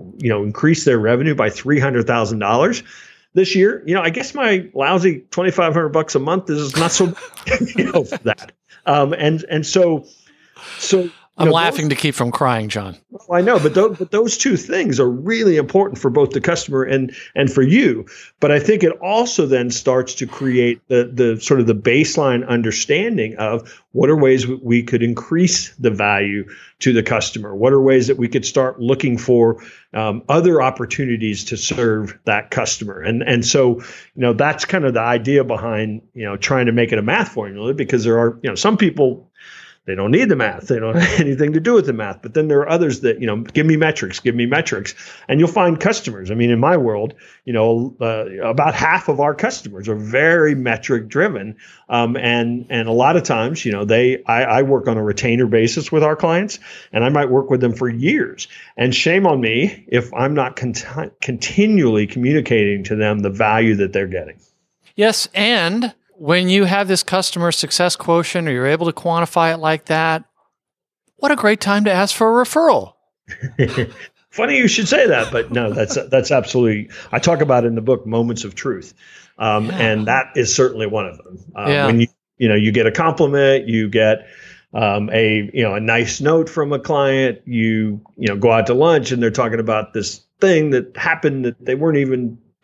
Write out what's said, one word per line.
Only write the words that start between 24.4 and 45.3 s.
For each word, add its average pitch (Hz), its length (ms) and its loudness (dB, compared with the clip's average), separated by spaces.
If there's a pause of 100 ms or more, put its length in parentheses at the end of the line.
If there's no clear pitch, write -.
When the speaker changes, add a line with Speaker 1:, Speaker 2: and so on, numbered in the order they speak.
Speaker 1:
w-, 127 200 -6
we 117 200 2
could 120 200 -2
increase 143 720 -2
the 123 140 0
value 101 540 0 (360)
to 131 120 2
the 113 100 4
customer. 104 520 -4
What 120 180 2
are 139 80 6
ways 131 280 4
that 135 100 0
we 120 100 0
could 123 160 -2
start 127 360 -2
looking 127 360 0
for, 117 460 2 (320)
um, 110 340 -4
other 165 320 4
opportunities 120 840 -2
to 117 120 -8
serve 110 680 -2
that 107 260 -2
customer? 104 500 -6
And, 113 220 -2
and 117 240 0
so, 127 320 2
you - 440 -14
know, 120 120 2
that's 143 320 -2
kind 175 180 -2
of 135 80 0
the 113 80 0
idea 120 420 2
behind, 110 600 -4 (100)
you 117 120 -12
know, 101 120 -8
trying 127 300 0
to 117 60 2
make 117 200 0
it 110 60 2
a 104 40 -2
math 180 260 -2
formula, 104 440 -6
because 135 320 -2
there 117 140 2
are, 117 240 0
you 131 80 -4
know, 98 60 -8
some 214 200 2
people 143 540 0 (600)
they 92 60 -6
don't 101 160 -2
need 226 160 4
the 196 80 2
math. 107 320 -4
They 127 100 0
don't 113 180 -2
<laughs> 170 40 2
have 170 200 0
anything 147 340 0
to 160 40 2
do 220 160 2
with 196 120 4
the 131 60 -2
math. 104 300 -8
But 113 120 -10
then 156 120 0
there 143 140 2
are 147 80 -2
others 160 320 0
that, 117 200 0
you 123 60 -4
know, 107 120 -2
"Give 147 280 -2
me 160 100 4
metrics, 151 440 -2
give 120 160 0
me 120 100 0
metrics." 127 480 -2 (320)
And 147 140 2